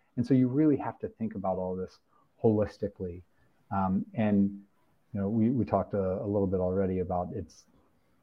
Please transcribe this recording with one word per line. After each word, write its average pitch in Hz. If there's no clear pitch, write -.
And 120
so 143
you 127
really 143
have 120
to 110
think 107
about 95
all 92
this 92
holistically. 101
Um, 95
and, 101
you 104
know, 98
we, 113
we 120
talked 98
a, 95
a 104
little 101
bit 92
already 92
about 87
it's, -